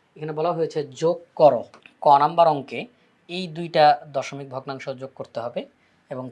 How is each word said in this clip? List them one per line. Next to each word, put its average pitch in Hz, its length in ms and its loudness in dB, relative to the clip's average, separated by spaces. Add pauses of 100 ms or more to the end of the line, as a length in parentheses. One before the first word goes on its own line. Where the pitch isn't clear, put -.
(160)
এখানে 156 160 -10
বলা 156 200 -2
হয়েছে, 160 320 -4
"যোগ 160 360 -2 (160)
করো।" 131 280 6 (380)
ক 143 160 6
নাম্বার 165 300 4
অঙ্কে 139 380 -4 (420)
এই 180 200 -10
দুইটা 160 640 2
দশমিক 139 380 -8
ভগ্নাংশ 131 400 -12
যোগ 131 260 -12
করতে - 240 -12
হবে 123 260 -10 (440)
এবং 127 220 -10